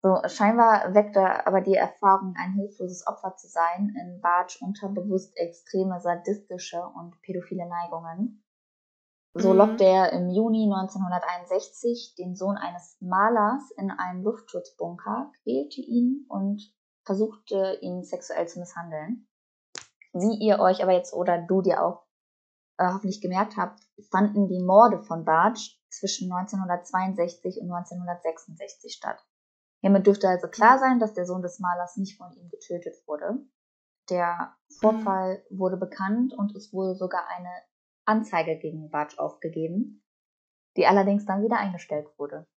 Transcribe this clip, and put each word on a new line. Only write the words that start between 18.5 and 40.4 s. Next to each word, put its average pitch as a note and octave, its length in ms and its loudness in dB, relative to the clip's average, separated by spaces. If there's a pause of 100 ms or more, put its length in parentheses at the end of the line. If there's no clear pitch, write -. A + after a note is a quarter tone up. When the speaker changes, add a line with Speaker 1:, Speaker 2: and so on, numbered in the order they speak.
Speaker 1:
misshandeln. E3+ 680 -10 (840)
Wie G3+ 200 0
ihr G#3+ 260 2
euch F#3 220 4
aber F#3 100 2
jetzt F3+ 200 0
oder F3 300 0
du F#3+ 180 2
dir - 240 2
auch, - 220 -4 (720)
äh, F3+ 80 2
hoffentlich F#3+ 340 -4
gemerkt F#3 380 -4
habt, - 220 -6 (300)
fanden G3+ 380 2
die F3+ 160 -2
Morde G3+ 380 8
von E3 240 -8
Bartsch F3 520 2 (120)
zwischen - 400 -6
neunzehnhundertzweiundsechzig F3+ 1300 -4
und F3 80 -10
neunzehnhundertsechsundsechzig F3 1300 -10
statt. - 280 -10 (600)
Hiermit G3 240 4
dürfte G3 220 4
also F3+ 200 0
klar A3+ 260 6
Speaker 2:
Ja. C4+ 40 4
Speaker 1:
sein, C4 200 4
dass G#3+ 160 0
der F3+ 100 -4
Sohn F3+ 160 -6
des F3 180 -10
Malers F3 380 -4
nicht F#3+ 220 -8
von F3+ 140 -20
ihm F3 180 -20
getötet - 460 -12 (100)
wurde. F3 320 -6 (720)
Der F3 460 -4 (120)
Speaker 2:
Mhm. - 60 -20
Speaker 1:
Vorfall G3 760 0
wurde F#3 280 -2
bekannt G3+ 560 -2
und G#3 200 -4
es - 180 -20
wurde F#3 240 -4
sogar F3+ 320 -6
eine F3+ 200 -12 (560)
Anzeige F3 540 0
gegen D#3 320 -10
Bartsch D3+ 280 -6
aufgegeben, D#3+ 840 -6 (720)